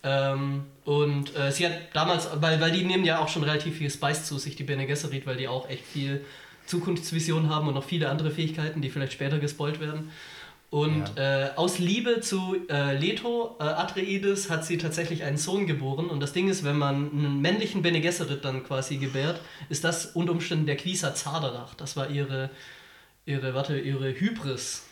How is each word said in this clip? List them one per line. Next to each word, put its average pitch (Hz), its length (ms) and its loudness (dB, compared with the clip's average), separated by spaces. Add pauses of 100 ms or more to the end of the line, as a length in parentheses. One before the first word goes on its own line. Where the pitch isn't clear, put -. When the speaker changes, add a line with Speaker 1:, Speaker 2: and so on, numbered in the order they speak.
Speaker 1:
Ähm, 139 600 0 (220)
und, 147 500 2
äh, 139 160 2
sie 175 140 2
hat 160 80 0 (180)
damals, 165 340 2 (100)
weil, 160 240 4
weil 165 120 6
die 180 120 2
nehmen 185 200 4
ja 160 160 4
auch 160 80 2
schon 151 160 0
relativ 151 320 0
viel 143 140 -2
Spice 151 340 -2
zu 143 140 -4
sich, - 180 -6
die 143 80 -6
Bene 135 220 -2
Gesserit, 139 400 -2
weil 127 100 -2
die 127 120 -2
auch 127 200 -2
echt 135 160 -8
viel 139 400 -2 (420)
Zukunftsvision 165 840 0
haben 151 180 2
und 135 60 2
noch 139 100 0
viele 151 240 0
andere 151 220 0
Fähigkeiten, 156 500 -2
die 135 80 0
vielleicht 135 240 -2
später 143 260 0
gespoilt 147 400 -2
werden. 156 320 -6 (600)
Und, 147 480 2
Speaker 2:
Ja. 135 300 2
Speaker 1:
äh, - 80 -2
aus 180 220 2
Liebe 220 440 2
zu, 190 340 0 (140)
äh, 139 260 2
Leto, 226 640 0
äh, 151 40 0
Atreides 196 840 0
hat 160 160 0
sie 165 140 0
tatsächlich 165 440 -2
einen 147 140 0
Sohn 190 300 2
geboren. 139 420 0
Und 147 120 -2
das 147 120 -2
Ding 185 160 2
ist, 180 160 0
wenn 147 140 2
man 143 340 2
einen 143 300 2
männlichen 202 400 2
Bene 170 180 4
Gesserit 156 420 0
dann 131 220 -4
quasi 135 320 -2
gebärt, 135 420 0 (300)
ist 135 160 -4
das - 220 0
unter 175 260 0
Umständen 160 320 2
der 143 140 2
Kwisatz - 480 -2
Haderach. 131 480 -4
Das 139 240 -10
war 135 100 -2
ihre, 135 400 -2 (760)
ihre, 131 260 -2
warte, 139 260 0
ihre 135 400 -2
Hybris. - 720 -2